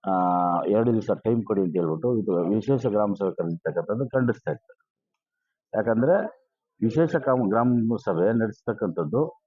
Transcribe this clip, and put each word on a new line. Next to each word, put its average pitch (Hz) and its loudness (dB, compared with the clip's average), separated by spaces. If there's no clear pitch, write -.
ಆ, 95 0
ಎರಡು 113 2
ದಿವಸ 110 -2
ಟೈಮ್ 117 0
ಕೊಡಿ 98 0
ಅಂತ 90 -2
ಹೇಳ್ಬಿಟ್ಟು 85 0
ಇದು 92 0
ವಿಶೇಷ 123 0
ಗ್ರಾಮ 104 0
ಸಭೆ 95 -2
ಕರೆದಿರ್ತಕ್ಕಂಥದ್ದು 85 -4
ಖಂಡಿಸ್ತಾ 120 -2
ಇದ್ದಾರೆ. - -12
ಯಾಕಂದ್ರೆ 117 2
ವಿಶೇಷ 151 2
ಕಾಮ-, 127 2
ಗ್ರಾಮ 117 2
ಸಭೆ 98 2
ನಡೆಸ್ತಕ್ಕಂಥದ್ದು 104 -4